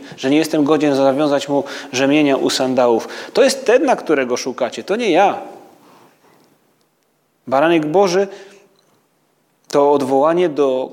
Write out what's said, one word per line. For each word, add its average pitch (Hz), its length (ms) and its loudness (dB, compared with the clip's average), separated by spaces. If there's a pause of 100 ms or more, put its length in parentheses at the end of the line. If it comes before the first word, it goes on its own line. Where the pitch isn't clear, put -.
(180)
że 135 120 -4
nie 147 80 2
jestem 156 260 0
godzien 147 320 0
zawiązać 139 540 0
mu 143 140 0 (300)
rzemienia 139 440 2
u 135 120 0
sandałów. 123 580 0 (260)
To 247 100 2
jest - 220 0
ten, 247 200 2
na 247 100 2
którego 131 420 -2
szukacie, 120 460 -6
to 190 120 -4
nie 233 160 -2
ja". 170 300 2 (2000)
Baranek 151 380 2
Boży 185 420 2 (1400)
to 143 200 4
odwołanie 147 580 2
do 135 440 -2